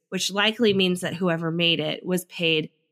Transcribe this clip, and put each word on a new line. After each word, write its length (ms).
which 200
likely 440
means 260
that 140
whoever 360
made 300
it 240
was 220
paid 440